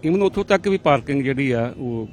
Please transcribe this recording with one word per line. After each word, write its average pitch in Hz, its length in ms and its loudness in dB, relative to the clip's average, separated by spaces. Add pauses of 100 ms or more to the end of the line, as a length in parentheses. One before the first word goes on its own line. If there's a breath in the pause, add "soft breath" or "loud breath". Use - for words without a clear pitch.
even 190 140 2
ਉੱਥੋਂ 196 220 0
ਤੱਕ 196 240 0
ਵੀ 196 80 2
ਪਾਰਕਿੰਗ 139 460 2
ਜਿਹੜੀ 135 280 0
ਆ, 117 280 -2
ਉਹ 117 340 -6